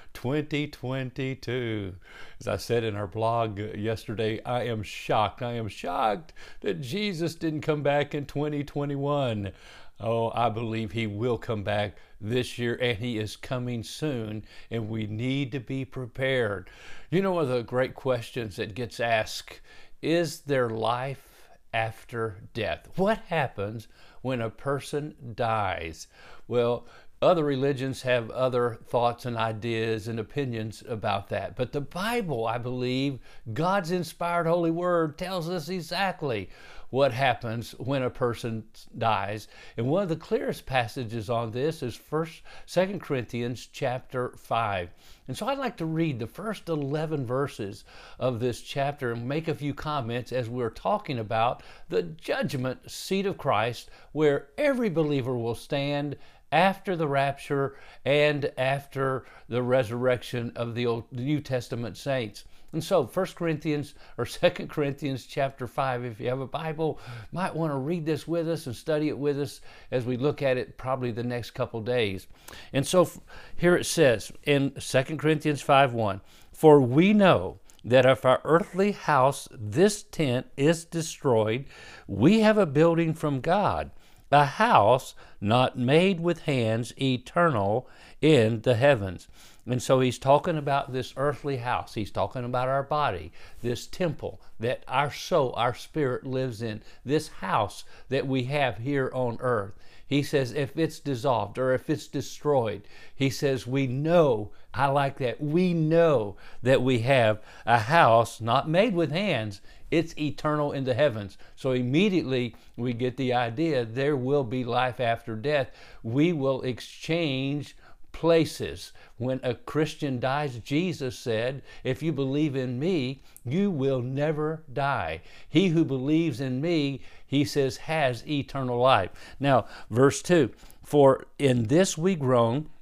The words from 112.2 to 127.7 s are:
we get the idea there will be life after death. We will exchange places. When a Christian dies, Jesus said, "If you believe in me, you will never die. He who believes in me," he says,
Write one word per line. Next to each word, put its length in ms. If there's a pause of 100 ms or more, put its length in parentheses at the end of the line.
we 180
get 240
the 160
idea 520
there 320
will 260
be 200
life 360
after 360
death. 340 (320)
We 320
will 300
exchange 1120 (360)
places. 800 (260)
When 260
a 100
Christian 640
dies, 400
Jesus 580
said, 440 (220)
"If 180
you 100
believe 440
in 240
me, 420 (240)
you 240
will 320
never 640 (100)
die. 480 (260)
He 220
who 160
believes 560
in 180
me," 420 (240)
he 200
says, 320